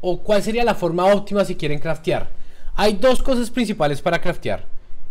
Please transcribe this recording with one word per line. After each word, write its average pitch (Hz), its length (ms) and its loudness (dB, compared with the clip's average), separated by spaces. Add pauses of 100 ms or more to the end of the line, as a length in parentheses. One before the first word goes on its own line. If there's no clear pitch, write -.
o 175 180 -4
cuál 208 240 0
sería 226 200 -2
la 233 120 0
forma 175 300 -2
óptima 202 400 2
si 165 100 -6
quieren 151 240 -2
craftear? 160 500 0 (460)
Hay 208 180 2
dos 247 300 4
cosas 247 260 2
principales 165 520 -2
para 170 200 0
craftear. - 440 -2 (460)